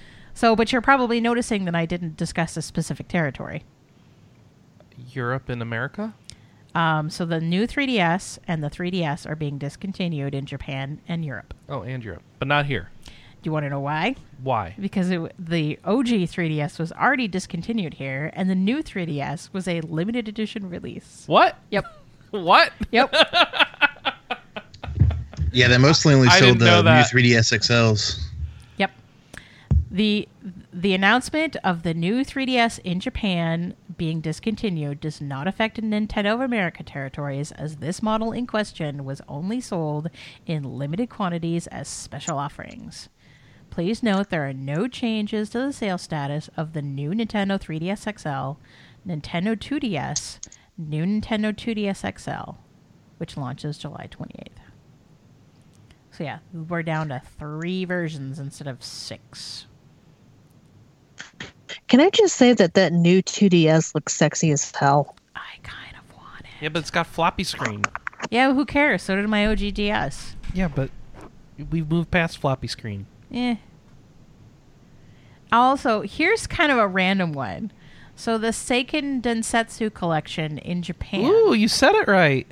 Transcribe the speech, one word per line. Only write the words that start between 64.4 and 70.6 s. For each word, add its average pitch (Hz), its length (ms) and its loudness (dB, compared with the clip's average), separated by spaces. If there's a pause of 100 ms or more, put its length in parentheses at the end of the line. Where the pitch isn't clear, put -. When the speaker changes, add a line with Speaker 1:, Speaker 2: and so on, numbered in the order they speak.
Speaker 4:
as 139 220 -2
hell? 143 420 2 (200)
Speaker 1:
I - 260 -16
kind - 340 -16
of - 220 -20
want - 240 -20
it. - 60 -20 (140)
Speaker 2:
Yeah, 151 80 -2
but 160 100 -2
it's 151 100 -6
got 170 160 0
floppy 175 380 0
screen. 107 400 -4 (480)
Speaker 1:
Yeah, 262 220 4
who 277 120 2
cares? 285 380 0
So 190 120 -2
did 202 120 -2
my 208 180 2
O 214 80 2
G 208 160 0
D 208 220 -2
S. - 440 -6 (200)
Speaker 2:
Yeah, 185 140 0